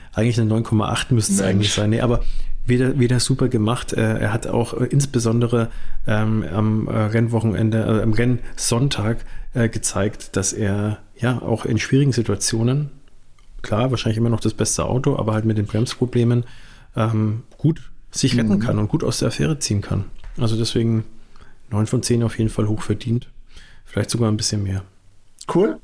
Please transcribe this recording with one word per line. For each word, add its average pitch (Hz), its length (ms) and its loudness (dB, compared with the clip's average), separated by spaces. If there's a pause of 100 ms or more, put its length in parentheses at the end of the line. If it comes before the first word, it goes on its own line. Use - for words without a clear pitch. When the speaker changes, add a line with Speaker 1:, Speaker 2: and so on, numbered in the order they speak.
(140)
Speaker 1:
Eigentlich 113 260 2
eine 110 80 2
neun 110 140 2
Komma 110 260 2
acht - 240 -2
müsste 113 220 2
es 196 60 2
Speaker 2:
Mensch. 95 100 2
Speaker 1:
eigentlich 98 240 2
sein. 104 160 2
Nee, 113 100 2
aber 120 220 2 (440)
wieder, 127 320 2
wieder 120 220 4
super 131 280 2
gemacht. 117 440 0
Äh, 110 280 0
er 110 120 0
hat 120 140 -4
auch, 117 340 -2
äh, 127 60 2
insbesondere, 120 800 2 (380)
ähm, 110 440 2
am, 107 380 2
äh, - 80 -2
Rennwochenende, 110 1000 2
äh, 98 40 2
am 107 120 2
Rennsonntag, 117 1040 0 (340)
äh, 117 160 2
gezeigt, - 680 -4
dass 95 180 0
er, 104 440 -2 (180)
ja, 120 260 0
auch - 240 -2
in 110 120 0
schwierigen 135 340 2
Situationen, 117 760 0 (720)
klar, 120 300 0
wahrscheinlich 113 280 0
immer 117 120 2
noch 110 100 0
das 110 140 -2
beste - 320 -2
Auto, 131 320 0
aber 110 160 -2
halt 107 100 0
mit 110 140 0
den 104 80 -2
Bremsproblemen, 120 760 0 (520)
ähm, 110 460 0 (160)
gut 160 240 0 (280)
sich 123 280 0
retten 110 160 2
Speaker 2:
Mhm. 98 60 2
Speaker 1:
kann 107 180 0
und 107 100 0
gut 156 160 -2
aus 120 140 -2
der - 100 0
Affäre 143 300 -2
ziehen 101 240 -2
kann. 98 240 -4 (320)
Also 110 180 0
deswegen 113 480 0 (640)
neun 107 160 0
von 120 160 0
zehn 117 200 2
auf 113 160 -2
jeden 113 120 0
Fall 107 180 -2
hochverdient. 104 600 -2 (560)
Vielleicht - 260 -4
sogar 117 200 0
ein 107 80 2
bisschen 107 240 -2
mehr. 95 200 -4 (720)
Speaker 2:
Cool. 208 300 2